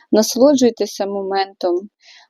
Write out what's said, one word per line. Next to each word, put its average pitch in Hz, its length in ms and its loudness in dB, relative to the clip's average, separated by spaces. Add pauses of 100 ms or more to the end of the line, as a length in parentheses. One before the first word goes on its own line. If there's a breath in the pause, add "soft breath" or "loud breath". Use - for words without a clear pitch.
(120 loud breath)
Насолоджуйтеся 233 920 2
моментом, 196 840 -4 (420 soft breath)